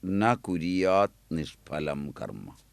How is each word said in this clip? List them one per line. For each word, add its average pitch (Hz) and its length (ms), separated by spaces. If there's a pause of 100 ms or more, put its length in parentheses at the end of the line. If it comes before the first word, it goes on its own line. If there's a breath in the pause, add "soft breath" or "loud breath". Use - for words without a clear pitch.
ന 101 300 (120)
കുരിയാത് 92 720 (180)
നിഷ്ഫലം 73 640 (180)
കർമ്മ 50 280 (260)